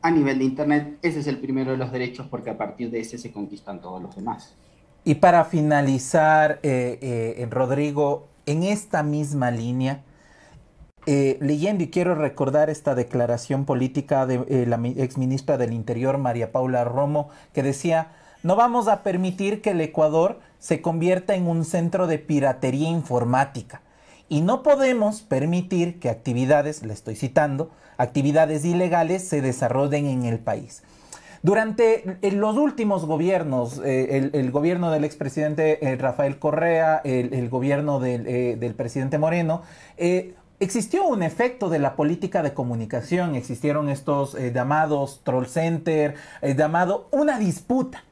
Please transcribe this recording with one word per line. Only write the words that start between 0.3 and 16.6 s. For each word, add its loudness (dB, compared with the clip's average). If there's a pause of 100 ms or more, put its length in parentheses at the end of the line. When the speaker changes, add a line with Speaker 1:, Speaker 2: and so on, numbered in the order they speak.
Speaker 1:
de 2
Internet. 0
Ese -2
es -4
el -4
primero -4
de -2
los -4
derechos, -6
porque -8
a -8
partir -6
de -4
ese -10
se -14
conquistan -12
todos -14
los -14
demás. -10 (480)
Speaker 2:
Y 2
para 6
finalizar, 2
eh, 0
eh, -4
Rodrigo, 0 (180)
en 0
esta -2
misma 0
línea, -2 (1040)
eh, 4
leyendo, 0
y -8
quiero 0
recordar 0
esta -2
declaración 0
política 0
de, -2
eh, 2
la 2
mi-, -2
exministra -2
del 0
Interior, -2
María -2
Paula 0